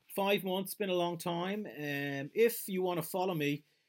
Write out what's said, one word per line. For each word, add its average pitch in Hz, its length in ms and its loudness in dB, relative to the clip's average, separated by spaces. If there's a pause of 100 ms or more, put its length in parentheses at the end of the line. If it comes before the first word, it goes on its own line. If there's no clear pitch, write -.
(160)
Five 196 280 2
months, 190 320 -2
been 196 160 -2
a - 20 4
long 175 240 2
time. 180 480 -2
Um, 143 680 -4
if - 320 4
you 185 160 0
wanna 175 180 2
follow 185 320 0
me, 147 300 0 (260)